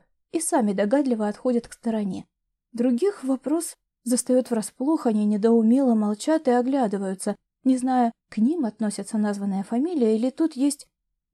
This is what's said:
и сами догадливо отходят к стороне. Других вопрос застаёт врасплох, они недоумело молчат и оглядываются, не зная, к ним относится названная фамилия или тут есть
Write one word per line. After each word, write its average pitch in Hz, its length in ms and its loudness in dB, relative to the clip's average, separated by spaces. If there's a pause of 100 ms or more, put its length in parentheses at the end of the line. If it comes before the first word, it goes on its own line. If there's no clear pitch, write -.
(320)
и 330 80 -4
сами 247 340 0
догадливо 214 540 0
отходят 233 400 -2
к - 60 -20
стороне. 214 540 -6 (440)
Других 247 520 0
вопрос 269 500 -4 (300)
застаёт 247 480 0
врасплох, 254 560 -2
они 214 180 2
недоумело 226 680 4
молчат 220 520 0
и 247 40 4
оглядываются, 208 840 -2 (280)
не 262 140 2
зная, 247 340 2 (180)
к - 80 -12
ним 269 280 2
относится 208 520 -4
названная 202 460 -2
фамилия 240 520 0
или 233 140 0
тут 320 260 -2
есть 277 320 -2 (460)